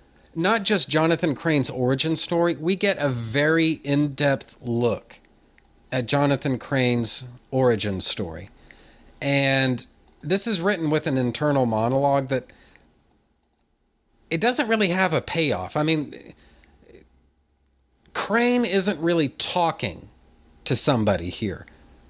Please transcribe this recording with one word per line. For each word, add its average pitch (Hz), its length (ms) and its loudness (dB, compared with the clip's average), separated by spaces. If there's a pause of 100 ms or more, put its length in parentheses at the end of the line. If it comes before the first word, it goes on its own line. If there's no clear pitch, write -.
(340)
not 196 280 0
just 196 260 0
Jonathan 160 460 2
Crane's 151 340 0
origin 135 480 0
story, 170 400 0
we 160 180 -2
get 196 220 0
a 147 140 -2
very 147 600 2 (120)
in-depth 143 760 0
look 117 580 -2 (720)
at 131 140 -2
Jonathan 143 520 0
Crane's 123 680 0 (260)
origin 107 500 0
story. 85 480 -6 (720)
And 135 640 2 (380)
this 185 240 -2
is 196 160 -2
written 170 260 0
with 151 180 0
an 135 120 0
internal 131 480 2
monologue 131 640 2
that 131 180 -2 (1800)
it 165 100 -2
doesn't 247 280 0
really 214 200 2
have 185 240 0
a 139 80 2
payoff. 117 560 -2
I 151 60 0
mean, 143 500 -2 (1800)
Crane 240 500 0
isn't 185 360 0
really 165 280 2
talking - 800 -4 (560)
to 127 120 0
somebody 104 520 2
here, 90 380 -6 (440)